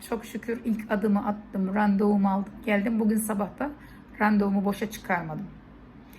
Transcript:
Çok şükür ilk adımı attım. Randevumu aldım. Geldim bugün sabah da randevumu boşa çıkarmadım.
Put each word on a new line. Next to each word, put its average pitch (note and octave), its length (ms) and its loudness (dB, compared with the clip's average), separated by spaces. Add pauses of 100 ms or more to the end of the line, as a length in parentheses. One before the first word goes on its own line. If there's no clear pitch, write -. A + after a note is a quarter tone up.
Çok A3+ 160 -4
şükür A#3 400 -6
ilk G#3+ 260 -2
adımı G3+ 360 2
attım. G3 480 -2
Randevumu G#3 560 4
aldım. G3 220 -2 (120)
Geldim G#3+ 360 2
bugün A3 180 4
sabah G#3 400 -2
da C#4 120 -4 (500)
randevumu G3+ 440 4
boşa G3+ 260 0
çıkarmadım. E3+ 560 -4 (720)